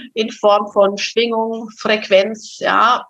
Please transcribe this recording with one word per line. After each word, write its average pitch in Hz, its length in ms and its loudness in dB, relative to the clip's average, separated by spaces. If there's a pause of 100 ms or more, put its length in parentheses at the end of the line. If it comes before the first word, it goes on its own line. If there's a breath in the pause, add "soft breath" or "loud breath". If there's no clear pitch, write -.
(140)
in 220 160 -4
Form 208 420 2
von 202 240 2
Schwingung, 226 800 -4
Frequenz, 214 840 0
ja, 208 500 2